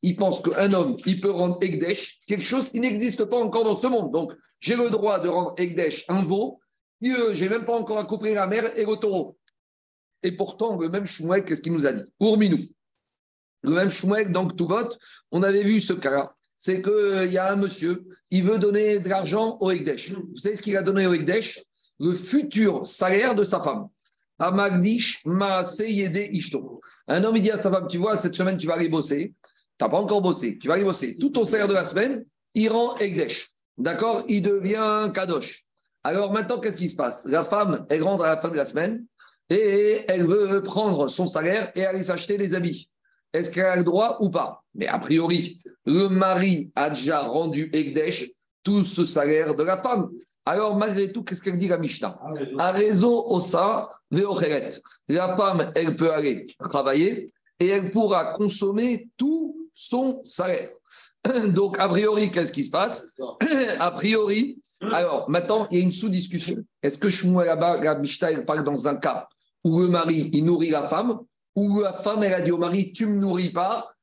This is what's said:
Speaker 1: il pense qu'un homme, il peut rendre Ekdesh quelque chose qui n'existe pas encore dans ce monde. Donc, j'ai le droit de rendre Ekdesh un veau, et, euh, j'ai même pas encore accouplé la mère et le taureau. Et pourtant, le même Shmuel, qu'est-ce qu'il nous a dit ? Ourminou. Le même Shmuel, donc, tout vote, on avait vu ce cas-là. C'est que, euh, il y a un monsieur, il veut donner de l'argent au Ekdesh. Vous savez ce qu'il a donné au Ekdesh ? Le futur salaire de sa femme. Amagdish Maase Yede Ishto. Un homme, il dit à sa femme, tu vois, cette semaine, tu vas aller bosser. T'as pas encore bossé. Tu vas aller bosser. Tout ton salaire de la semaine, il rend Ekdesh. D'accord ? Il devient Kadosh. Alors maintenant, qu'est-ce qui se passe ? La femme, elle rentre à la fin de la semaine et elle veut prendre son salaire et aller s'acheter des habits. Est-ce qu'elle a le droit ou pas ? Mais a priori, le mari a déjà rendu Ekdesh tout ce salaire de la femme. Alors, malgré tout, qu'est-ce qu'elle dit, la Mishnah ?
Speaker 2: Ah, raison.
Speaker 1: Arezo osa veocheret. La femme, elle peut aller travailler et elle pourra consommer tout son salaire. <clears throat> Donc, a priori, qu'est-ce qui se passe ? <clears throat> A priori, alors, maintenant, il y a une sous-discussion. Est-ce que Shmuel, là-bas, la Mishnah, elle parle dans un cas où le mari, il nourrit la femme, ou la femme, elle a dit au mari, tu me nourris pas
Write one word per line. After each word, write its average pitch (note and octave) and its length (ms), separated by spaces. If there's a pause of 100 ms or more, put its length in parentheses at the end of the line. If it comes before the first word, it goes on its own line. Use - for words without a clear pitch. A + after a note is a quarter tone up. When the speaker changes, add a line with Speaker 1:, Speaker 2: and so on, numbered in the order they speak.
Speaker 1:
il F3+ 120
pense - 260
qu'un G3 320
homme, D#3 220 (120)
il F#3 120
peut G3 120
rendre F3 300
Ekdesh F#3+ 640
quelque G3+ 160
chose C4 260
qui A#3 100
n'existe A3+ 460
pas A#3+ 120
encore A3+ 260
dans G#3+ 120
ce - 120
monde. G#3+ 240
Donc, D#3 220 (260)
j'ai G#3+ 160
le A#3+ 160
droit G3+ 280
de F3 100
rendre F3 280
Ekdesh E3+ 520
un F#3 120
veau, G3 380 (420)
et, A#3+ 80
euh, A#3 240
j'ai F#3 160
même A3 160
pas A#3 100
encore G#3+ 220
accouplé G#3+ 380
la G3 100
mère A3+ 320
et A3 80
le G#3+ 120
taureau. G3 400 (840)
Et F3+ 120
pourtant, G3+ 440
le E3 120
même G3 180
Shmuel, F3+ 380
qu'est-ce D#3 160
qu'il E3+ 120
nous D3 140
a C3 60
dit ? G3+ 100 (160)
Ourminou. G#3+ 380 (1040)
Le C#3 80
même F#3 180
Shmuel, G3+ 420
donc, F3+ 260
tout E3+ 100
vote, A#3 320 (320)
on F3 100
avait G3 220
vu G#3+ 160
ce F#3+ 140
cas-là. C#3 420 (220)
C'est F#3 240
que, F#3+ 100
euh, G3 340
il F3+ 80
y F#3 60
a F#3+ 120
un G3+ 40
monsieur, F3+ 500 (240)
il F#3 140
veut G#3 160
donner G#3 400
de F3+ 100
l'argent G3 500
au F#3+ 120
Ekdesh. D3+ 420
Vous F#3 220
savez G#3 200
ce G3 60
qu'il G3+ 160
a F#3+ 60
donné F#3+ 240
au F3+ 60
Ekdesh ? F3 500 (360)
Le E3+ 140
futur G3 760
salaire G3+ 480
de G3+ 80
sa F#3+ 180
femme. A#2 260 (520)
Amagdish G3 840
Maase F#3 640
Yede G3+ 460
Ishto. - 480 (260)
Un F3 160
homme, A3+ 120
il A3 60
dit G#3+ 100
à G#3+ 60
sa G3 140
femme, F#3 160
tu F3 100
vois, G3+ 200
cette F3 180
semaine, F#3 220
tu D#3+ 100
vas E3+ 60
aller E3 160
bosser. D#3+ 440 (440)
T'as A2 120
pas D#3 100
encore G#3 220
bossé. D3+ 360
Tu - 100
vas D3 80
aller G3 80
bosser. D#3 340
Tout C4 120
ton A#3+ 160
salaire G#3 220
de G3+ 60
la F#3 100
semaine, A3 420 (300)
il A3 140
rend A#3+ 280
Ekdesh. E3 540 (260)
D'accord ? G3+ 500
Il G#3 140
devient G#3 720
Kadosh. F3+ 520 (380)
Alors G3 300
maintenant, A3 260
qu'est-ce G#3 180
qui E3+ 120
se - 60
passe ? B2 300
La D#3 180
femme, G3 460
elle D#3 140
rentre F#3+ 220
à - 20
la D#3+ 100
fin E3 120
de E3+ 60
la C#3+ 100
semaine G3+ 400 (440)
et G#3 580
elle F#3 180
veut G3 360
prendre F#3+ 460
son F3 200
salaire F3 480
et F#3+ 100
aller F#3+ 160
s'acheter F3+ 360
des F#3+ 180
habits. F3 340 (440)
Est-ce E3 160
qu'elle F3 160
a F#3 100
le F3+ 80
droit G3 360
ou G3+ 100
pas ? E3+ 340 (120)
Mais G2+ 120
a - 120
priori, E3+ 580 (280)
le F3+ 220
mari F#3 680
a C#3+ 140
déjà C#3+ 320
rendu D3+ 520
Ekdesh D3+ 580 (320)
tout G3+ 200
ce F3 220
salaire D3+ 500
de C#3+ 80
la F#3 140
femme. G#3+ 320 (360)
Alors, G3+ 300
malgré G3 360
tout, A3+ 120
qu'est-ce - 180
qu'elle F#3 160
dit, F3+ 120
la F3 80
Mishnah ? C#3 440
Speaker 2:
Ah, C#3+ 120
raison. C3+ 260
Speaker 1:
Arezo G#3 720
osa F#3 580 (240)
veocheret. D#3+ 580 (380)
La F3+ 280
femme, F#3+ 380
elle E3 220
peut D#3+ 160
aller D3+ 360 (220)
travailler D3 560 (340)
et F3 80
elle G3 240
pourra G3 460
consommer G#3+ 800
tout D#4 560
son C4 520
salaire. F3+ 440 (540)
<clears throat> G#3+ 300
Donc, F#3+ 260
a F#3+ 80
priori, G#3 420
qu'est-ce E3 220
qui C#3+ 140
se - 40
passe ? - 360 (360)
<clears throat> C4+ 380
A F3 120
priori, G#3+ 680 (320)
alors, E3+ 380
maintenant, G3+ 420
il F3+ 60
y F3 40
a - 20
une F3+ 100
sous-discussion. F3+ 640 (240)
Est-ce C#3+ 180
que G#3 100
Shmuel, F3+ 380
là-bas, E3 340
la D3+ 160
Mishnah, C#3+ 340
elle D3 140
parle D3+ 200
dans C#3 240
un C#3+ 80
cas - 300 (360)
où E3 160
le F3+ 80
mari, E3 460
il D3 100
nourrit E3 280
la D3 120
femme, G#3 360 (360)
ou G3+ 240
la F#3+ 140
femme, G#3 300
elle G3 100
a F3+ 80
dit E3+ 100
au E3+ 60
mari, F3+ 340
tu - 140
me G#3 120
nourris F#3 340
pas F#3 520